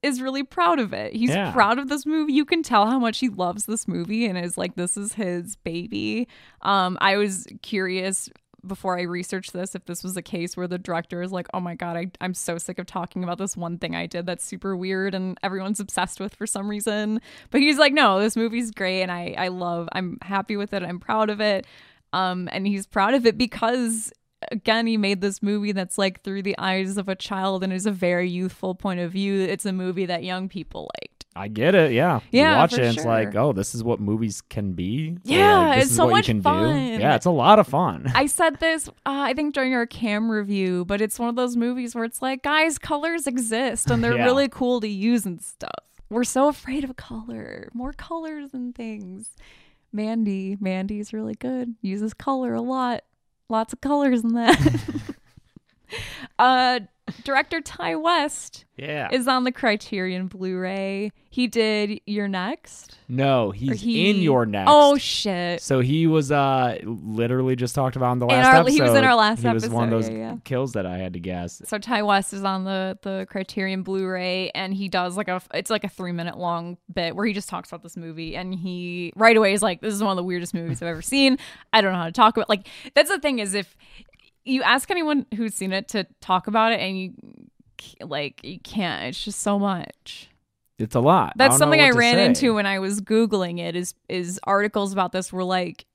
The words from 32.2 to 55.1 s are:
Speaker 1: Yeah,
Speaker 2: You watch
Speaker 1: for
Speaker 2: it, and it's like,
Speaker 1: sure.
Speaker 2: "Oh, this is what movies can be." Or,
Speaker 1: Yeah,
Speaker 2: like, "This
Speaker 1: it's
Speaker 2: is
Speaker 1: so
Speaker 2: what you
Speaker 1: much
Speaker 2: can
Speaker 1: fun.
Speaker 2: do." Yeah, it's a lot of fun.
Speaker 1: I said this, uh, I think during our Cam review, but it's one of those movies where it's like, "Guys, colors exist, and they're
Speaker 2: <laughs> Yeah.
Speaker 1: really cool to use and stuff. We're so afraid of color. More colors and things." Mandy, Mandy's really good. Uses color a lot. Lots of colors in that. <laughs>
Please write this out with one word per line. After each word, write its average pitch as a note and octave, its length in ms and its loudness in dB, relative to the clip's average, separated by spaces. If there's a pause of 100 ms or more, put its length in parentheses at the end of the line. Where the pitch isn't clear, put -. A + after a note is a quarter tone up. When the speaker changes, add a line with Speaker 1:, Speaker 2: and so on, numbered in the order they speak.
Speaker 1:
Yeah, D4 220 6
Speaker 2:
You C#4+ 60 6
watch D#3+ 160 6
Speaker 1:
for C3+ 60 2
Speaker 2:
it, A#2+ 60 4
and A#2 100 2
it's - 80 -4
like, A2 280 2
Speaker 1:
sure. G2+ 100 0
Speaker 2:
"Oh, C#3+ 100 2
this G2 220 -2
is A#2 100 -4
what A#2 160 0
movies G#2+ 400 -2
can G2+ 320 -6
be." B2 440 -4
Or, F3+ 80 -14
Speaker 1:
Yeah, G4 340 6
Speaker 2:
like, D#4 160 6
"This B3+ 100 6
Speaker 1:
it's C4+ 60 0
Speaker 2:
is - 60 2
Speaker 1:
so - 80 6
Speaker 2:
what - 60 6
you G4 60 6
Speaker 1:
much G#4+ 100 4
Speaker 2:
can G#2+ 160 2
Speaker 1:
fun. D#4+ 220 4 (300)
Speaker 2:
do." A3+ 60 -2
Yeah, D3+ 160 4
it's A2 100 0
a F3+ 40 4
lot E3+ 280 8
of G3+ 80 6
fun. B2+ 480 0
Speaker 1:
I C4+ 120 4
said D#4 340 2
this, D#4+ 280 -2
uh, - 40 -20 (120)
I C#4 300 -2
think D4 180 -2
during C4 220 0
our A#3+ 100 0
Cam A3+ 460 -2
review, G3 560 0
but G3+ 160 -2
it's G#3+ 160 -4
one A#3+ 100 -2
of A#3+ 80 -4
those B3 200 -2
movies A#3+ 380 -2
where A#3 100 -4
it's - 180 -8
like, C4 200 -4
"Guys, D#4 360 2
colors D#4+ 480 -4
exist, A#3+ 640 -2
and A#3 120 2
they're A#3 140 2
Speaker 2:
<laughs> - 0 -
Yeah. A#3+ 80 2
Speaker 1:
really C4 240 4
cool B3 320 0
to G#3+ 80 -4
use G#3 380 0
and F3 160 -8
stuff. - 420 -14 (240)
We're A#3+ 160 0
so C4+ 240 2
afraid C#4 360 -4
of C4 120 -10
color. A3 800 -14
More B3+ 180 -8
colors D#4 600 -10
and B3 200 -8
things." G#3 560 -12 (640)
Mandy, G#3 680 -2
Mandy's G3 540 -4
really A3 220 -6
good. B3+ 440 -6
Uses G#3 320 -4
color C4 400 -2
a A3+ 80 -2
lot. B3 440 -4 (440)
Lots A3+ 240 -2
of - 80 -14
colors C#4 440 2
in A3+ 100 2
that. A#3 240 4
<laughs> - 580 0 (1200)